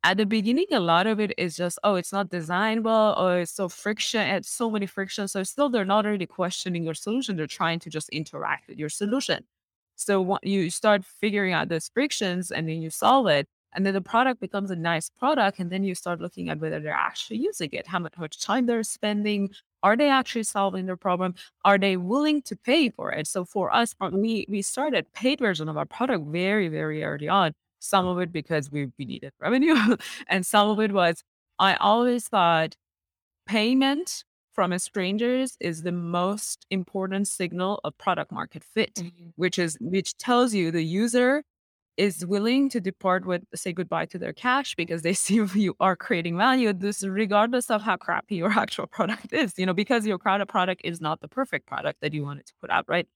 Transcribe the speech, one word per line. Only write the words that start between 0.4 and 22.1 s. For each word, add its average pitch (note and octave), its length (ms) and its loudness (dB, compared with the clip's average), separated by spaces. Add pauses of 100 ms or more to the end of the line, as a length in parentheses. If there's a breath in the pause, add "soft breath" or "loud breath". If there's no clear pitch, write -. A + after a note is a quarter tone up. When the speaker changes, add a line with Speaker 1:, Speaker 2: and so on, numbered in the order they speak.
Speaker 1:
a C4+ 100 2
lot E3+ 260 4
of A3 120 0
it G#3+ 200 0
is E3+ 180 -4
just, F3 260 -4
"Oh, G3+ 120 4
it's F3+ 180 -4
not G3 160 -2
designed F#3 560 -2
well," A3 340 4
or F3+ 220 4
"It's E3+ 120 -4
so F#3+ 180 -4
friction, - 580 -4
it's F#3 220 -2
so A#3 200 -2
many G#3 160 -2
frictions." G3 460 -6
So F#3+ 120 -2
still, C#4+ 260 0
they're A3+ 160 2
not G3+ 180 2
really G3+ 220 -2
questioning F3 580 -4
your D#3+ 100 -4
solution. A3 420 -4
They're D#3 100 -4
trying E3 340 -2
to E3 100 -16
just D#3 200 -8
interact D3 580 -6
with - 100 -16
your D3+ 120 -6
solution. G#3 540 -2 (520)
So G3 240 2
what, F#3+ 240 -2
you F#3+ 260 2
start G#3 360 2
figuring G3+ 480 -2
out D#3+ 160 0
those E3 180 -4
frictions, F#3 640 -2
and D#3+ 180 -4
then D#3+ 140 -4
you D#3+ 80 -6
solve A#3+ 380 4
it. D3 180 4 (300)
And F#3+ 80 2
then G3 100 2
the G3 80 2
product B3 380 2
becomes G3 300 -6
a F3+ 60 -4
nice E3 340 -2
product. B3 480 2
And F3+ 120 -4
then F#3+ 120 -2
you F#3+ 140 -2
start F3 240 -6
looking F3 280 -8
at D#3 120 -4
whether D#3 200 -4
they're D3+ 120 -6 (180)
actually - 280 -10
using C4+ 340 -4
it, - 160 -10
how F3+ 100 -4
much, E3+ 180 -6
how F3 60 -14
much D3+ 180 -10
time A#3+ 260 0
they're A#3 180 0
spending. G#3 680 -2 (320)
Are G3+ 140 6
they D4 140 4
actually B3+ 340 0
solving F#3+ 420 -2
their F#3 100 -6
problem? F3+ 380 -2 (300 loud breath)
Are G3+ 140 8
they F#3+ 180 4
willing C#4 460 2